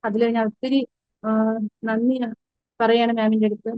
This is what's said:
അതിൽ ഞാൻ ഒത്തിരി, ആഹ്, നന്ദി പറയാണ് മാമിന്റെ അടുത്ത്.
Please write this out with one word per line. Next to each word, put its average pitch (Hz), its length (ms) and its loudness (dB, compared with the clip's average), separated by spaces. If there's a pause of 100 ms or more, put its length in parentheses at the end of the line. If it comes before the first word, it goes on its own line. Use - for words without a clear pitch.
അതിൽ 220 220 0
ഞാൻ 226 200 0
ഒത്തിരി, 262 340 -2 (420)
ആഹ്, 220 360 0 (260)
നന്ദി 233 320 0 (640)
പറയാണ് 233 320 4
മാമിന്റെ 220 340 2
അടുത്ത്. 214 320 -4